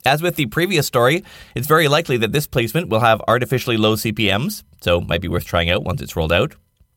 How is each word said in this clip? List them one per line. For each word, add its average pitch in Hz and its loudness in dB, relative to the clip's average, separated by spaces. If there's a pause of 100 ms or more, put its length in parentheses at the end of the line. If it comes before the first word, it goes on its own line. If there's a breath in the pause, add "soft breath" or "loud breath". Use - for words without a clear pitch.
As 151 0
with 175 -2
the 143 -2
previous 165 -2
story, 139 2 (320 loud breath)
it's 123 -6
very 156 4
likely 147 2
that 107 -2
this 147 0
placement 127 -2
will 110 0
have 113 4
artificially 120 0
low 110 4
C 110 -2
P 107 0
Ms, 160 -4 (180)
so 87 2
might 87 -4
be 87 -6
worth 85 -2
trying 85 0
out 90 0
once 76 -6
it's - -12
rolled 80 0
out. 107 0 (420)